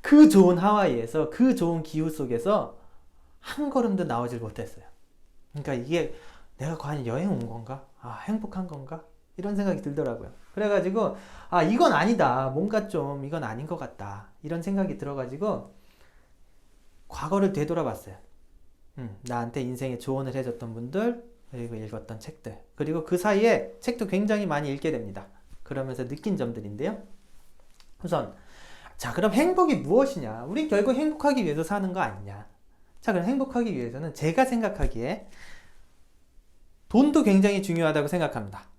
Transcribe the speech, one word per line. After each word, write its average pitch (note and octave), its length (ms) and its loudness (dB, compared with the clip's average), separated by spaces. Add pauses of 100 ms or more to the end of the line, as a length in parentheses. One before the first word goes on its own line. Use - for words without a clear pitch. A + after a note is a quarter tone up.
그 D4+ 260 12
좋은 F3+ 300 10
하와이에서, D#3 720 2
그 B3 240 4
좋은 E3+ 280 0
기후 D#3 280 -2
속에서 C3+ 680 -2 (640)
한 C#4+ 300 -6
걸음도 G#3+ 340 0
나오질 A#2+ 360 -4
못했어요. - 440 -12 (680)
그러니까 D3 220 -6
이게 C#3+ 400 -2 (440)
'내가 D#3 200 -6
과연 C#3+ 280 -6
여행 D3+ 260 -2
온 B2 140 -4
건가? A#2 400 -12 (140)
아, A#2 240 -14
행복한 G3 420 -4
건가?' D#3 380 -12 (320)
이런 G3+ 200 -4
생각이 G3 260 0
들더라고요. C#3+ 500 -6 (220)
그래가지고 G3+ 640 0 (340)
'아, F3 120 4
이건 A#3+ 300 4
아니다. D3 580 2
뭔가 G#3 380 -2
좀 C#3 360 -4
이건 D3 200 -6
아닌 A#2 220 -8
것 E3+ 100 -6
같다.' G2+ 520 -12 (140)
이런 E3 200 -6
생각이 F#3+ 360 -2
들어가지고 C#3 760 -6 (1300)
과거를 F#3+ 440 0
되돌아봤어요. D3 640 -4 (840)
음, A2+ 240 -12
나한테 A#2+ 400 -4
인생의 B2+ 380 -6
조언을 C3+ 340 -4
해줬던 A#2+ 400 -6
분들, F#3+ 500 -4 (260)
그리고 A#2 260 -10
읽었던 A2 440 -12
책들, - 420 -14 (120)
그리고 D#3 300 -4
그 F3+ 120 0
사이에 G#3 640 2
책도 A#3+ 260 -4
굉장히 G#3 400 0
많이 D3 260 -2
읽게 D3 180 -2
됩니다. G2+ 380 -8 (340)
그러면서 C3 460 -6
느낀 D3+ 280 -4
점들인데요. A#2 680 -6 (1000)
우선, E3 320 -4 (640)
자, B2 140 -6
그럼 F#3+ 200 2
행복이 D#4+ 440 4
무엇이냐? C#3 680 0
우린 C#4 240 -4
결국 G#3 280 4
행복하기 C#4+ 480 0
위해서 D#3 180 0
사는 F#3+ 300 -2
거 F#3 80 -4
아니냐? G2+ 480 -6 (520)
자, A3 120 0
그럼 F3 160 2
행복하기 B3+ 460 0
위해서는 C3 380 -6
제가 D#3+ 320 2
생각하기에 G3+ 840 -2 (1600)
돈도 C#4+ 340 6
굉장히 G3 400 6
중요하다고 D#3 460 2
생각합니다. C3 540 -4 (160)